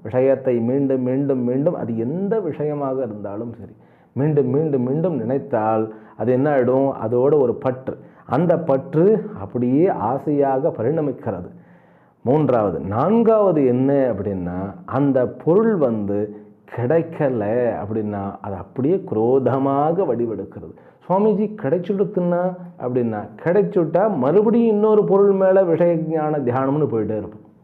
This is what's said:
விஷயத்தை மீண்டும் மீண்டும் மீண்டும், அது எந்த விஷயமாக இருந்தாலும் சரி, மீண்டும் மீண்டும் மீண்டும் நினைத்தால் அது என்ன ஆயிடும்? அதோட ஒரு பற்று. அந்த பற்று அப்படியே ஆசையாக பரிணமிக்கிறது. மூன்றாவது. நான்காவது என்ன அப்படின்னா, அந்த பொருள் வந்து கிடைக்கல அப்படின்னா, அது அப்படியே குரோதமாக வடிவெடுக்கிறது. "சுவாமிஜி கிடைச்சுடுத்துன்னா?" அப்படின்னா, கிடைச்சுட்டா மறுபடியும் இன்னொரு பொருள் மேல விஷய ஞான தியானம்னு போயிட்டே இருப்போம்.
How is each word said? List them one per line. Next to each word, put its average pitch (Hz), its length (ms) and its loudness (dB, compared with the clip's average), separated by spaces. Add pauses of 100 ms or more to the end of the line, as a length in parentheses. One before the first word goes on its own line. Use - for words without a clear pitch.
விஷயத்தை 127 560 0
மீண்டும் 131 420 0
மீண்டும் 135 380 -2
மீண்டும், 135 360 -2
அது 113 220 -6
எந்த 185 420 -2
விஷயமாக 147 640 -4
இருந்தாலும் 104 520 -10
சரி, 98 180 -18 (400)
மீண்டும் 143 360 0
மீண்டும் 139 340 0
மீண்டும் 156 340 -2
நினைத்தால் 110 800 -2 (240)
அது 113 140 -2
என்ன 139 260 2
ஆயிடும்? 131 340 2 (140)
அதோட 127 340 2
ஒரு 120 160 2
பற்று. - 420 -6 (280)
அந்த 165 340 2
பற்று 151 720 2 (100)
அப்படியே 123 480 2
ஆசையாக 139 800 0
பரிணமிக்கிறது. 120 800 -4 (720)
மூன்றாவது. 117 580 2
நான்காவது 180 840 2
என்ன 131 460 2
அப்படின்னா, 95 600 -6 (120)
அந்த 131 420 2
பொருள் 214 480 2
வந்து 107 600 -2 (400)
கிடைக்கல 123 960 0 (100)
அப்படின்னா, 104 480 -4 (100)
அது 104 140 -8
அப்படியே 143 440 -2
குரோதமாக 135 1040 0
வடிவெடுக்கிறது. 113 680 -6 (340)
"சுவாமிஜி 208 540 0
கிடைச்சுடுத்துன்னா?" 180 920 -2 (240)
அப்படின்னா, 117 480 -2 (160)
கிடைச்சுட்டா 180 720 2
மறுபடியும் 208 600 4
இன்னொரு 214 280 4
பொருள் 196 280 4
மேல 190 320 4
விஷய 170 320 4
ஞான 156 420 -2
தியானம்னு 135 540 0
போயிட்டே 107 260 -2
இருப்போம். - 320 -12 (140)